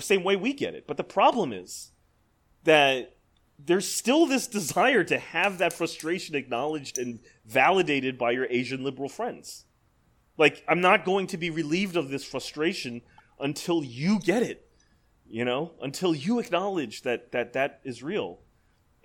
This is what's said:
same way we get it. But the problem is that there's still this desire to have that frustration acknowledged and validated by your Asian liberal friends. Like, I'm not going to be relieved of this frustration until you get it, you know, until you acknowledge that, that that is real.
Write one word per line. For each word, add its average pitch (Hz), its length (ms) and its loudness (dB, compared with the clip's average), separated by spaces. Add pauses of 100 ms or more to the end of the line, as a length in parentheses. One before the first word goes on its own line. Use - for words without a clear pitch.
same 196 220 0
way 196 120 2
we 202 180 -2
get - 220 -4
it. - 100 -16
But 143 120 -8
the 180 60 -4
problem 208 500 2
is - 380 -14 (720)
that 139 500 4 (420)
there's 170 300 0
still 302 380 4
this 262 220 0
desire 208 580 2
to 151 120 0
have 180 420 -2
that 170 120 2
frustration 160 640 -6
acknowledged 139 600 -4
and 120 220 -4 (260)
validated 135 720 4
by 120 140 0
your 127 180 0
Asian 127 340 -2
liberal 135 240 -6
friends. - 560 -10 (720)
Like, 151 300 4
I'm 165 140 2
not 185 240 6
going 185 220 0
to 165 100 -8
be 170 140 -4
relieved 165 440 -2
of 143 140 -2
this 139 160 -6
frustration 139 760 -6 (380)
until 151 420 -2
you 143 380 0
get 196 240 0
it, 131 240 -8 (600)
you 117 160 -4
know, 135 260 -2 (100)
until 175 320 -2
you 175 260 0
acknowledge 175 640 -4
that, 120 280 -4
that 120 220 -4
that 139 320 -2
is 123 180 -12
real. 135 360 -6 (640)